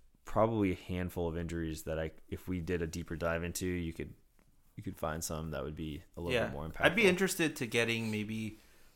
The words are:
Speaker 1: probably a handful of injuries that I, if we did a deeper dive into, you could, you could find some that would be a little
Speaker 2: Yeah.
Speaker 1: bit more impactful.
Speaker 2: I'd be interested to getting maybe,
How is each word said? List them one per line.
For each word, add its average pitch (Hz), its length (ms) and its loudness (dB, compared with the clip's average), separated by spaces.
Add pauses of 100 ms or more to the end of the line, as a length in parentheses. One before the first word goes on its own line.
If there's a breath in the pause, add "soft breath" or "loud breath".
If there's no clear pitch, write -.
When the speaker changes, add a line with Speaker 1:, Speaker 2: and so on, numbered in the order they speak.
(260)
Speaker 1:
probably 107 460 4
a - 200 -4
handful 87 360 0
of 82 100 -2
injuries 82 460 -2
that 80 160 -2
I, 80 100 -2 (180)
if - 200 -8
we 92 120 0
did 85 220 0
a 82 60 0
deeper 85 280 -4
dive 82 280 0
into, 87 240 -2
you 87 260 -2
could, - 200 -8 (640)
you - 40 -12
could - 160 -8
find 80 260 -2
some 80 280 -4
that 69 120 -2
would 76 120 -6
be 78 260 -6 (160)
a 85 40 -6
little 85 120 -2
Speaker 2:
Yeah. 113 120 2
Speaker 1:
bit 110 80 -4
more 73 120 -6
impactful. - 200 0
Speaker 2:
I'd 160 100 6
be 220 100 6
interested 175 520 4
to 123 100 -2
getting 113 420 2
maybe, 107 520 -4 (340 soft breath)